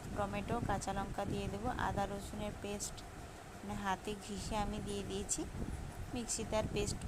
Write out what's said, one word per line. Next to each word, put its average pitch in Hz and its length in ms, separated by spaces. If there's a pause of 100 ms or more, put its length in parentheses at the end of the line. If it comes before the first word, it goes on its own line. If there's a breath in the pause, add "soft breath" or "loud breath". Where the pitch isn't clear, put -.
(180)
টমেটো, 202 500
কাঁচা 196 260
লঙ্কা 196 320
দিয়ে 202 220
দেবো, 202 300
আদা - 280
রসুনের 202 460 (100)
পেস্ট, 202 340 (680)
মানে, 208 200
হাতে 196 320 (120)
ঘিষে 208 300
আমি 208 280
দিয়ে 202 180
দিয়েছি। 320 380 (720)
মিক্সিতে 220 440
আর 214 60 (100)
পেস্ট 208 240 (100)